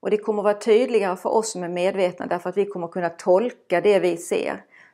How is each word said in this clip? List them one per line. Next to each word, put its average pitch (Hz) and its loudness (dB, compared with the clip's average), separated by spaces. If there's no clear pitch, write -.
Och - -4
det 214 2
kommer 208 -4
vara 208 2
tydligare 208 2
för - -6
oss - 0
som 180 -8
är 175 -6
medvetna, 180 -2
därför 180 -4
att 180 -6
vi 196 0
kommer 180 -8
kunna 170 -4
tolka 180 0
det 202 4
vi 175 2
ser. - -4